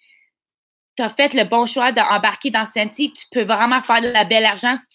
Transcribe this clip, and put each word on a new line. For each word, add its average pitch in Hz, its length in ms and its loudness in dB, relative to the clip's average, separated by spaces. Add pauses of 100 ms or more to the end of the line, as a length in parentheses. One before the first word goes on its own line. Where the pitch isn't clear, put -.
(960)
t'as 226 120 -4
fait 285 240 0
le 240 100 2
bon 233 220 2
choix 247 260 0
d'embarquer 208 600 0
dans 220 120 0
Senti, 220 480 -4
tu - 180 -8
peux 233 140 -2
vraiment 233 380 2
faire 226 180 2
de 233 80 0
la 220 160 2
belle 220 220 2
argent. 233 320 0
Si - 180 -12